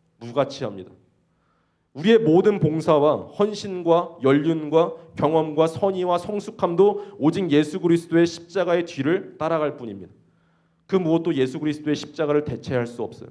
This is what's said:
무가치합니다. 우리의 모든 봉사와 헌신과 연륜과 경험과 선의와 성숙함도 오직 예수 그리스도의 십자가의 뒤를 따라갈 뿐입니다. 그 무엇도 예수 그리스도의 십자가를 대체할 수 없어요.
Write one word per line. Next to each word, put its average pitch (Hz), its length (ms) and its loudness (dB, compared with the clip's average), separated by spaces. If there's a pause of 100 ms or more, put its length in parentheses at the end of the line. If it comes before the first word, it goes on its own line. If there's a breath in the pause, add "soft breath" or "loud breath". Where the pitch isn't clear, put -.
(200)
무가치합니다. 120 720 -6 (1040)
우리의 214 260 4
모든 196 400 4
봉사와 151 580 2
헌신과 180 1080 -2
연륜과 151 720 2 (200 loud breath)
경험과 160 520 0
선의와 180 500 -2
성숙함도 202 1040 0
오직 160 320 0
예수 151 280 2
그리스도의 165 460 2
십자가의 175 600 -2
뒤를 170 520 -4
따라갈 156 400 -2
뿐입니다. 98 340 -14 (760)
그 190 80 -2
무엇도 165 400 2
예수 131 240 0
그리스도의 151 360 -2
십자가를 147 480 -2
대체할 123 420 -4
수 117 160 -10
없어요. - 300 -12